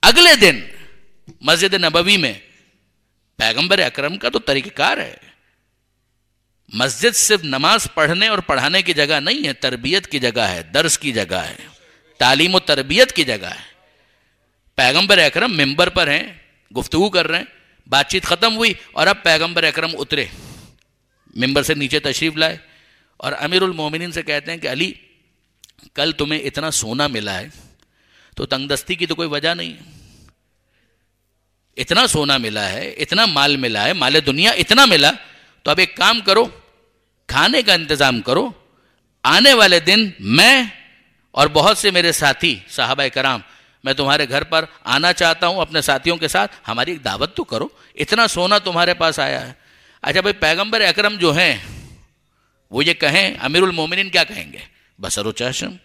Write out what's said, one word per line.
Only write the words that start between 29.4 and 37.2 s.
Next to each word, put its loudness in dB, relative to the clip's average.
نہیں -10
ہے۔ -20
اتنا 0
سونا 0
ملا -4
ہے، -8
اتنا -2
مال 2
ملا -2
ہے، 0
مال 0
دنیا 2
اتنا 4
ملا، 4
تو -2
اب 2
ایک 0
کام 2
کرو، 2